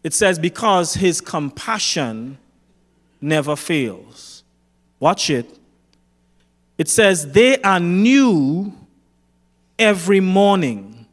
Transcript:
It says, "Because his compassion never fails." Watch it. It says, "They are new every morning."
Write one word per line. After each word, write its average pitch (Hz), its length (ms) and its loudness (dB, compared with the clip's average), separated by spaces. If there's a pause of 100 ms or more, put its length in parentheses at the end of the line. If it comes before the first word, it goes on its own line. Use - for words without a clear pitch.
It 160 120 -8
says, 185 260 0
"Because 180 560 -2
his 180 260 -2
compassion 139 1160 -6 (800)
never 151 340 -2
fails." - 880 -8 (560)
Watch - 300 0
it. 123 300 -4 (1200)
It 160 100 -2
says, 175 440 2
"They 254 280 4
are 190 180 2
new 190 920 2 (1040)
every 196 440 2
morning." 151 920 0